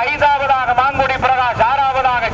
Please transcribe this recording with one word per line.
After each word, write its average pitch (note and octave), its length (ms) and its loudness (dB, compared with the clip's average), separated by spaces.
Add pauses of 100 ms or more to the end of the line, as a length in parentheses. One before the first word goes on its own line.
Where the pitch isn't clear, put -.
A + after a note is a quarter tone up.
ஐந்தாவதாக C#4 760 0
மாங்குடி C4+ 460 0
பிரகாஷ், B3+ 460 0
ஆறாவதாக C4 640 0